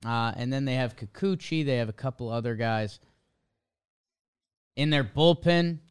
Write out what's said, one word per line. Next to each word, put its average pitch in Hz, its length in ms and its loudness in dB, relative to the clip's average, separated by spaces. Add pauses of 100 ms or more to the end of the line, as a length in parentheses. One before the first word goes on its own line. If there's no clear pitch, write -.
Uh, 117 300 0
and 123 160 -4
then 135 140 -2
they 127 100 0
have 127 220 -2
Kikuchi. 160 680 -4
They 135 120 2
have 113 120 0
a 107 40 -6
couple 123 360 -8
other 117 260 -4
guys. 110 440 -2 (1800)
In 147 160 0
their 143 120 4
bullpen, 170 760 4 (120)